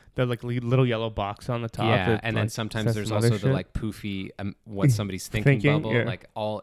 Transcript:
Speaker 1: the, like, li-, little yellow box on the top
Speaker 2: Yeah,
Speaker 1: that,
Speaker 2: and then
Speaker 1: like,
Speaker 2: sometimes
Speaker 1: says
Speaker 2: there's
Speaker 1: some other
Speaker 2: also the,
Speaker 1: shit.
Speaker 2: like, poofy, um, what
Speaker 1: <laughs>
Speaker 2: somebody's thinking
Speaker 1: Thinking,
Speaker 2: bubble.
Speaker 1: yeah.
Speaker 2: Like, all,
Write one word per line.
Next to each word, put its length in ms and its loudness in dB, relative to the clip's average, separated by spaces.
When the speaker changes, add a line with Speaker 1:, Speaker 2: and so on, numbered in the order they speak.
Speaker 1:
the, 120 0
like, 180 -4
li-, 160 -2
little 260 4
yellow 240 -2
box 380 -4
on 140 -2
the 60 -6
top 180 -2
Speaker 2:
Yeah, 240 4
Speaker 1:
that, 120 2
Speaker 2:
and 140 -2
then 80 2
Speaker 1:
like, 80 -2
Speaker 2:
sometimes 340 -4
Speaker 1:
says 80 2
Speaker 2:
there's 140 -4
Speaker 1:
some 100 -2
other 140 4
Speaker 2:
also 60 0
the, 100 0
Speaker 1:
shit. 40 4
Speaker 2:
like, 200 -4
poofy, 640 -6
um, 160 -8
what 260 2
Speaker 1:
<laughs> 20 4
Speaker 2:
somebody's 340 -2
thinking 340 2
Speaker 1:
Thinking, 220 2
Speaker 2:
bubble. 100 -2
Speaker 1:
yeah. 120 2
Speaker 2:
Like, 300 -6
all, 280 -4